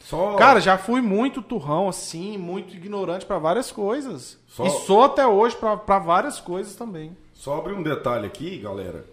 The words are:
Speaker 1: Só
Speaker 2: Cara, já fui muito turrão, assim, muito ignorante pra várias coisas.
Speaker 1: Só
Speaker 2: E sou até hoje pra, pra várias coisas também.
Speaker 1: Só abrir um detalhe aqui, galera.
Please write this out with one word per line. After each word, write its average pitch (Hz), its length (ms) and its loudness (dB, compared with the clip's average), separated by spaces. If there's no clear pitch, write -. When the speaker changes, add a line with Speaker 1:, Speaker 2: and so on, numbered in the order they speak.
Speaker 1:
Só 190 360 -4
Speaker 2:
Cara, 233 240 6
já 185 180 4
fui 233 220 -2
muito 240 420 0
turrão, 170 460 -2
assim, 185 500 -10
muito 180 380 -8
ignorante 185 500 -6
pra 202 100 -4
várias 175 360 -2
coisas. 220 720 -6
Speaker 1:
Só - 180 -6
Speaker 2:
E 190 60 4
sou 196 320 6
até 277 240 6
hoje 233 300 4
pra, 214 200 0
pra 196 220 2
várias 185 400 2
coisas 196 380 -8
também. 175 400 -12
Speaker 1:
Só 143 240 -6
abrir 175 160 -6
um 196 80 -6
detalhe 123 420 -2
aqui, 151 340 -10
galera. 98 540 -10